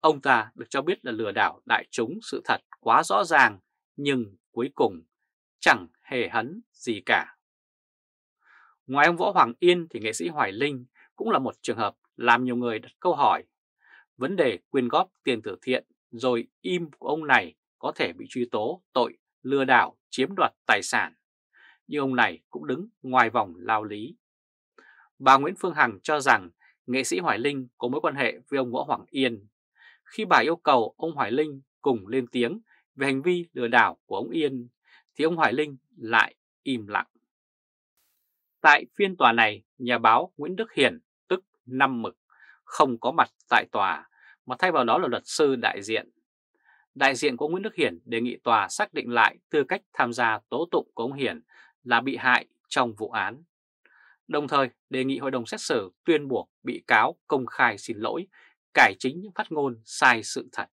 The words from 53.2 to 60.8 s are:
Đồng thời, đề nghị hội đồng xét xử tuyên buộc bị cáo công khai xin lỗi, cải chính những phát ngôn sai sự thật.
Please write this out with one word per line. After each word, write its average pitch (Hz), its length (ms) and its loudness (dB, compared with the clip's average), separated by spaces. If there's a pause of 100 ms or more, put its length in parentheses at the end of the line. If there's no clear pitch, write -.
Đồng 147 200 -4
thời, 139 200 2 (220)
đề 131 140 -2
nghị 135 140 -2
hội 135 120 -4
đồng 123 160 -6
xét 214 140 -8
xử 104 320 -4 (120)
tuyên 151 240 2
buộc 117 220 -4 (120)
bị 131 240 -8
cáo 123 300 4 (100)
công 131 200 -2
khai 113 320 0
xin 107 200 -10
lỗi, 143 280 -6 (480)
cải 113 240 6
chính 147 220 -4
những 202 120 -16
phát - 200 -8
ngôn 135 320 -4
sai 120 380 2
sự - 300 -10
thật. - 140 -10 (120)